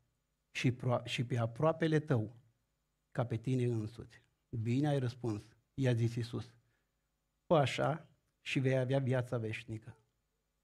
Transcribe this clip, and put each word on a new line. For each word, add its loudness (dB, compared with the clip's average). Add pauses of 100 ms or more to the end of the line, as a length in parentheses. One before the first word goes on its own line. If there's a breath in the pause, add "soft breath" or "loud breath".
(520)
și 0
pro-, -2
și -4
pe -2
aproapele 2
tău 0 (760)
ca -2
pe -4
tine 0
însuți.” -6 (380)
„Bine 0
ai 2
răspuns”, -4 (300)
i-a 2
zis 0
Iisus. -6 (960)
„Fă 6
așa 2 (320)
și -2
vei 2
avea 2
viața 0
veșnică.” -8 (680)